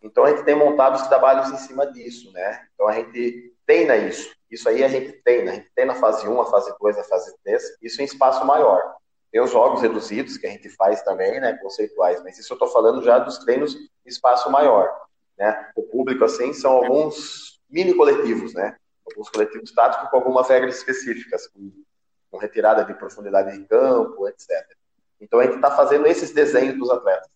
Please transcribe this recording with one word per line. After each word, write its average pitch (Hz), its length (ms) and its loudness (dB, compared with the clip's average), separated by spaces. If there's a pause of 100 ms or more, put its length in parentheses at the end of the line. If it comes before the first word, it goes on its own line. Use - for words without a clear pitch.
Então 117 200 2
a 143 60 6
gente 147 140 0
tem 147 100 2
montado 147 420 4
os - 120 -4
trabalhos 135 420 4
em 139 80 -10
cima 139 300 -6
disso, 120 440 -18
né? 95 440 -10
Então 104 120 0
a 107 60 0
gente 120 640 -8 (100)
treina 156 320 4
isso. - 340 -6 (200)
Isso 113 180 -4
aí 127 140 2
a 135 40 2
gente 131 260 -4 (100)
treina. 113 280 2
A 98 40 -8
gente - 180 -18
treina 127 200 0
a - 20 -6
fase 107 320 0
um, 120 120 -2
a 113 60 0
fase 101 340 0
dois, 104 160 0
a - 80 -8
fase - 400 -6
três, 110 380 -4
isso 117 200 -14
em 139 40 -4
espaço 135 400 0
maior. 127 520 2 (360)
Tem 113 80 2
os 113 80 0
jogos 123 320 2
reduzidos 107 560 -6
que - 80 -14
a 98 60 -6
gente 104 180 -20
faz 101 320 0
também, 98 380 -4
né, 117 140 -2
conceituais, 92 680 -4
mas 92 140 -20
isso - 160 -16
eu - 40 -12
tô 123 100 0
falando 120 340 2
já 120 160 6
dos - 220 -4
treinos 135 360 -2
em - 140 -20 (160)
espaço 123 460 0
maior, 131 360 4 (480)
né? 107 400 -4
O 113 60 -6
público, 131 420 -2
assim, 123 300 -2
são 135 200 0
alguns 139 920 -2
mini 175 280 0
coletivos, 139 580 2
né? 98 220 -6 (340)
Alguns 104 220 -16
coletivos 107 400 -4
táticos - 400 2
com 131 60 2
algumas 127 300 2
regras 127 300 2
específicas, 127 680 -8
com, 98 240 -20 (580)
com 92 80 -18
retirada 107 480 0
de - 80 -16
profundidade 98 640 -4
de 98 80 -18
campo, 117 640 0
et - 100 -10
cetera. - 400 -10 (420)
Então, 113 200 0
a 131 80 4
gente - 120 -2
tá 143 120 2
fazendo 143 340 4
esses 165 260 0
desenhos 135 460 2
dos 127 140 -4
atletas. 101 440 -2